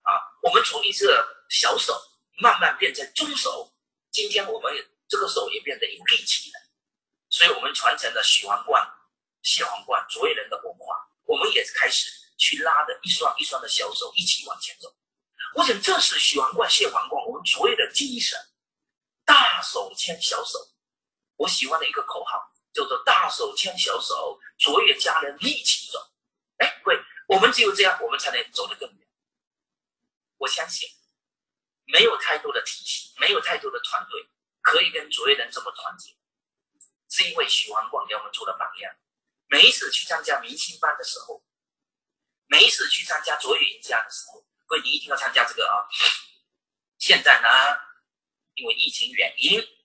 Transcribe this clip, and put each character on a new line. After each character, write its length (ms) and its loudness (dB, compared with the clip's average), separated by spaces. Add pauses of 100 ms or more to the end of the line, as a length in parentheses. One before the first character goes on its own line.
啊， 200 0 (220)
我 80 2
们 140 6
从 200 -2
一 60 0
个 580 2
小 280 2
手 200 2 (360)
慢 260 4
慢 180 0
变 160 0
成 200 -8
中 240 -4
手， 360 -2 (380)
今 180 -2
天 220 0
我 80 -6
们 140 -4 (340)
这 100 0
个 120 0
手 200 -2
也 120 -8
变 180 -8
得 100 -2
有 140 -14
力 220 4
气 260 -2
了。 80 -20 (720)
所 180 4
以 20 4
我 120 -2
们 120 -4
传 240 0
承 160 -4
了 80 -2
许 240 4
皇 200 -2
冠、 200 2 (560)
谢 220 0
皇 220 -6
冠、 240 -2
卓 180 -2
越 60 0
人 160 -8
的 140 -8
文 140 -14
化， 320 -10 (140)
我 140 -2
们 160 0
也 200 -2
开 160 0
始 220 0 (260)
去 200 2
拉 280 0
着 180 -10
一 60 -8
双 300 0
一 60 -4
双 160 -6
的 80 -10
小 260 -2
手 200 -6
一 80 0
起 220 0
往 140 -10
前 200 -10
走。 140 -20 (640)
我 80 2
想 180 2
这 180 4
是 200 2
许 180 4
皇 160 0
冠、 160 0
谢 200 4
皇 180 -2
冠 180 -4
我 60 -6
们 120 -12
卓 240 2
越 100 2
的 160 0
精 260 -2
神， 180 -2 (840)
大 380 6
手 340 -6
牵 260 -6
小 220 -2
手。 160 -6 (800)
我 100 -2
喜 180 0
欢 140 -2
的 80 -2
一 60 -2
个 100 -4
口 220 -8
号 280 -8 (200)
叫 120 -2
做 200 -4
“大 240 4
手 260 -4
牵 220 -2
小 240 -2
手， 360 -6 (200)
卓 240 4
越 180 4
家 220 0
人 180 -8
一 240 -4
起 260 0
走”。 100 -8 (600)
哎， 240 -2
各 80 2
位， 80 2 (300)
我 100 6
们 140 6
只 80 0
有 120 2
这 100 2
样， 200 4
我 60 -4
们 100 -4
才 120 -4
能 200 -6
走 160 -6
得 80 -12
更 120 -16 (100)
远。 100 -20 (1300)
我 100 -4
相 220 -2
信 200 -8 (960)
没 180 6
有 140 4
太 200 -2
多 140 -8
的 120 -2
体 200 -8
系， 340 -8
没 120 2
有 100 2
太 180 -2
多 140 -8
的 80 -8
团 300 -6
队 200 -12 (320)
可 200 4
以 100 0
跟 180 -8
卓 200 -2
越 60 6
人 140 -6
这 120 -8
么 100 -10
团 260 -12
结， 160 -20 (960)
是 200 2
因 60 -8
为 120 0
许 240 0
皇 180 -4
冠 200 -4
给 40 -6
我 80 -6
们 120 -14
做 120 -8
了 140 -4
榜 100 -4 (100)
样。 140 -12 (540)
每 140 4
一 100 10
次 180 -2
去 160 -2
参 160 -4
加 200 -2
明 160 -14
星 240 -6
班 160 0
的 80 -14
时 140 -4
候， 220 -14 (1080)
每 180 8
一 40 2
次 200 0
去 160 0
参 180 -4
加 140 -2
卓 180 0
越 100 0
赢 160 -8
家 220 -2
的 80 -10
时 160 -10
候， 180 -20 (220)
各 80 -2
位， 60 0
你 80 -6
一 100 -2
定 80 -12
要 80 -2
参 180 -4
加 120 4
这 80 -8
个 160 -2
啊！ 180 -2 (1120)
现 240 4
在 180 8
呢， 60 4 (1080)
因 120 -8
为 60 -2
疫 160 0
情 240 -4
原 240 -2
因 200 2 (280)